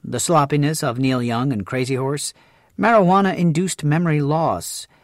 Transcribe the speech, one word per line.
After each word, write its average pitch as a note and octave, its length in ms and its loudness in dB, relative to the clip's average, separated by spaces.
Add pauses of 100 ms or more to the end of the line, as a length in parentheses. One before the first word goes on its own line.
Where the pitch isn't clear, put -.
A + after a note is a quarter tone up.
the A#2+ 160 -6
sloppiness D3+ 640 0
of B2 160 -2
Neil C3 240 0
Young A#2+ 300 -2
and G2+ 120 -4
Crazy B2+ 300 -4
Horse, C3+ 380 -4 (440)
marijuana-induced F#3+ 1080 2
memory D3+ 380 2
loss, C#3 680 -2 (160)